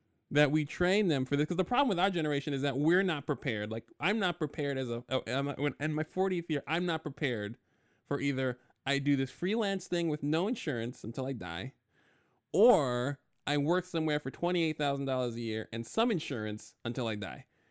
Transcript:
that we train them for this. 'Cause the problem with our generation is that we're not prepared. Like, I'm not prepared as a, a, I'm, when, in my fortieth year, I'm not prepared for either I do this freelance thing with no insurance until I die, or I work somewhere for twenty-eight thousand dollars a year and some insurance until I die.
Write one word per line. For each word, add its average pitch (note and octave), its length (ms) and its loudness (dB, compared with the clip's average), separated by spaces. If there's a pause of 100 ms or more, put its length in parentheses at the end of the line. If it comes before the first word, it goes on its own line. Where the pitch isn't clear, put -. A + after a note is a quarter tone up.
(300)
that C#3+ 220 4
we D3+ 140 2
train F#3+ 420 2
them C#3 180 2
for C#3 120 0
this. D3+ 100 2
'Cause E3+ 100 -2
the F#3 60 2
problem B3+ 240 2
with F#3+ 120 0
our G3 120 4
generation D3+ 420 0
is C3+ 100 -2
that C3+ 140 0
we're E3+ 260 4
not D#3+ 220 -2
prepared. A2 460 -2
Like, A2+ 140 -6 (160)
I'm G3+ 180 2
not F3+ 180 0
prepared C#3+ 400 -2
as C3 120 -2
a, A#2 180 -2
a, C3 140 0 (120)
I'm, C#3 180 0
when, C#3+ 280 -2
in D#3 140 -2
my D3+ 100 0
fortieth F#3 460 -2
year, C#3+ 180 0
I'm F3 180 0
not E3 180 -2
prepared A#2+ 520 -4 (500)
for C#3 140 -2
either C3 400 0 (260)
I C#3 140 2
do C#3+ 160 4
this C3 160 0
freelance G3 560 -2
thing E3+ 220 0
with D3+ 140 -2
no D#3+ 260 2
insurance B2 560 -4
until C3 200 -4
I C#3 80 -4
die, F#2 380 -6 (800)
or C#3+ 640 4 (300)
I D3 100 2
work E3+ 280 2
somewhere D#3 340 0
for C#3+ 100 -6
twenty-eight E3+ 480 0
thousand C#3 280 0
dollars B2+ 300 -2
a A#2 60 -6
year A2 300 -4
and A#2 160 -6
some A#3+ 240 2
insurance G#2+ 640 -4 (100)
until A#2+ 220 -2
I G#2+ 80 -2
die. G2 300 -8 (260)